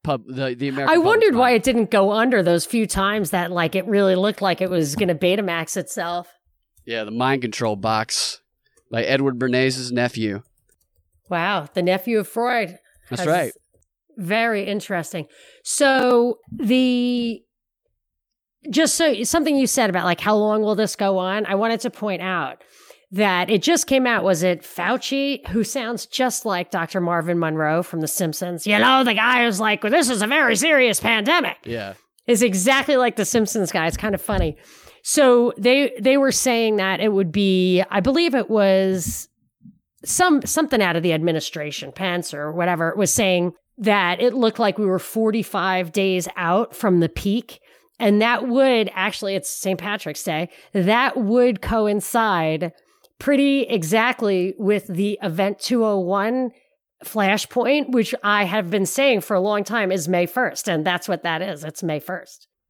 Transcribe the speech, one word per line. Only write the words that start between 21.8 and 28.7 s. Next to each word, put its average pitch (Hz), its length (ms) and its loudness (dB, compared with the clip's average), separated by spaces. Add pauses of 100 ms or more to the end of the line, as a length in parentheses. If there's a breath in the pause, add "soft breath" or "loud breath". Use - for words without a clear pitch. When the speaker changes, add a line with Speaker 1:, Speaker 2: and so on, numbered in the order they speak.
Speaker 2:
to 240 100 -4
point 185 320 -6
out 175 400 -6 (480 soft breath)
that 185 380 2
it 208 120 2
just 320 240 2
came 262 220 2
out. 220 160 2
Was 175 200 2
it 175 200 0
Fauci, 269 840 -4
who 208 140 0
sounds 233 440 -6
just - 380 -2
like 180 260 -4
Doctor 175 280 -2
Marvin 170 400 0
Monroe 156 440 0
from 165 180 -8
The 156 60 -4
Simpsons? 175 580 -4
You 208 140 2